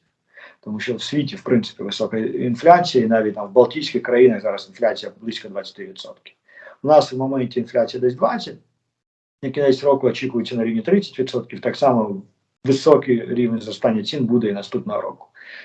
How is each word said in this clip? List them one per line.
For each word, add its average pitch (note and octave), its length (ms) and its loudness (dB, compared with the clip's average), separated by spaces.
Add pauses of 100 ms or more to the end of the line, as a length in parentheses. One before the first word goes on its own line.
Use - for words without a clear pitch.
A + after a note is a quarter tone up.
(600)
Тому G#2+ 180 -10
що A#2 160 -6
в - 60 -12
світі, C#3+ 340 -4
в F#2 80 -18
принципі, B2 400 0
висока G#2 340 -4
інфляція, B2 880 4
і - 20 -2
навіть G#2+ 280 0
там G#2 120 -8
в G2 40 -16
Балтійських A#2+ 500 2
країнах B2 400 4
зараз G2+ 280 -6
інфляція G#2+ 420 -4 (100)
близько A2+ 280 -12
двадцяти G2 360 -12
відсотків. - 500 -20 (480)
У C3+ 40 -2
нас C#3 260 6
в B2+ 40 -6
моменті C3 420 -2
інфляція A#2+ 420 -2
десь B2 140 0
двадцять, D#3+ 420 -2 (840)
на C3+ 60 -4
кінець C3+ 340 2
року C3+ 240 4
очікується A#2+ 480 -2
на A#2 80 -2
рівні A2+ 180 -2
тридцять G3 380 0
відсотків, - 420 -6
так A#2 140 -2
само G#2+ 460 0 (440)
високий C3 600 4
рівень A#2 360 -2
зростання A2 420 -2
цін C3+ 220 -4
буде A2+ 220 2
і G2+ 60 -2
наступного G2+ 480 -6
року. - 260 -14 (380)